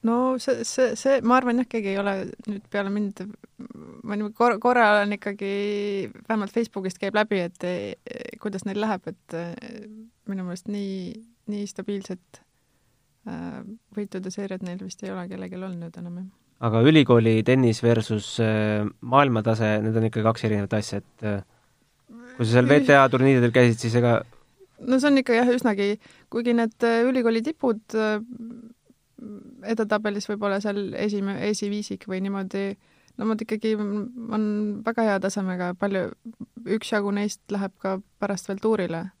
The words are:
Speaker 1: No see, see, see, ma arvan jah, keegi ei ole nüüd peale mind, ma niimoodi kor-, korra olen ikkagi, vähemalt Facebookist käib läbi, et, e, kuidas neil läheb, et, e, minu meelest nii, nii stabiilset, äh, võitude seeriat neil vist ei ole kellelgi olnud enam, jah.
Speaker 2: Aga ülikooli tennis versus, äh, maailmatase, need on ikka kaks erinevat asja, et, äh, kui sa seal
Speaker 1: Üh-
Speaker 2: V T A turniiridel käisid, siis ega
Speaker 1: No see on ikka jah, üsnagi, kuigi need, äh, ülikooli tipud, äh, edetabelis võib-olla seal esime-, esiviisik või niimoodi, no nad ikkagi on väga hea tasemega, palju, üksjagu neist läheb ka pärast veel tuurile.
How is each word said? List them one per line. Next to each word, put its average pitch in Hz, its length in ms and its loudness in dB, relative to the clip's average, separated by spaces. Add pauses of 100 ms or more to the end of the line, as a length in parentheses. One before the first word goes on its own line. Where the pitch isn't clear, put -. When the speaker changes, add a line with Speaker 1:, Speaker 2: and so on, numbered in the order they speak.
Speaker 1:
No 247 320 2
see, 240 320 -2
see, 254 220 2 (100)
see, 269 240 2
ma 240 140 6
arvan 247 240 0
jah, 240 100 -4
keegi 202 220 -2
ei - 80 -2
ole 202 100 -2 (320)
nüüd 208 240 -10
peale 202 240 -4
mind, 202 300 -4 (840)
ma - 140 -6
niimoodi 214 180 -6
kor-, 233 240 4
korra 240 380 4
olen 208 180 0
ikkagi, 202 320 -8 (800)
vähemalt 208 240 -2
Facebookist 196 480 -4
käib 202 160 -4
läbi, 214 300 0
et, - 180 -10
e, 180 320 -6 (480)
kuidas 196 240 -6
neil 208 160 -4
läheb, 208 240 -4
et, - 320 -12
e, 170 400 -12 (480)
minu 190 160 -6
meelest 180 240 -10
nii, 196 400 -6 (400)
nii 208 240 -6
stabiilset, 190 680 -10 (920)
äh, 170 320 -12 (320)
võitude 190 400 -8
seeriat 190 320 -8
neil 185 160 -10
vist - 240 -14
ei 190 80 -8
ole 180 160 -10
kellelgi 185 240 -12
olnud 175 400 -12
enam, 175 240 -12
jah. 190 80 -12 (400)
Speaker 2:
Aga 113 160 4
ülikooli 123 540 6 (100)
tennis 127 400 4
versus, 110 460 0 (100)
äh, 107 400 2 (160)
maailmatase, 113 800 2 (100)
need 113 80 0
on 110 160 2
ikka 110 160 2
kaks 113 160 0
erinevat 104 380 0
asja, 101 180 -6
et, - 320 -10
äh, 101 80 -2 (960)
kui 120 100 -2
sa 117 140 6
seal 127 80 6
Speaker 1:
Üh- 139 80 8
Speaker 2:
V 143 100 6
T 139 140 6
A 135 100 8
turniiridel 127 460 6
käisid, 120 260 6
siis 113 160 -2
ega 120 220 4 (680)
Speaker 1:
No 262 140 4
see 277 100 4
on 277 120 6
ikka 247 160 2
jah, 247 120 4
üsnagi, 214 520 2 (280)
kuigi 233 240 0
need, 233 320 0
äh, 233 240 4
ülikooli 233 380 2
tipud, 247 340 -2 (140)
äh, 214 240 0 (1500)
edetabelis 214 640 -2
võib-olla 202 320 -2
seal 202 380 -4
esime-, 196 380 -2 (100)
esiviisik 208 640 -4
või 185 100 -4
niimoodi, 196 440 -4 (520)
no 208 140 -4
nad 220 100 -2
ikkagi 220 380 -2
on 214 1040 -4
väga 226 220 0
hea 196 160 2
tasemega, 185 560 -2
palju, 196 300 -2 (580)
üksjagu 202 480 -2
neist 208 260 -4 (140)
läheb 196 240 -4
ka 190 160 -4 (240)
pärast 202 320 -6
veel 196 100 -6
tuurile. 180 440 -2 (160)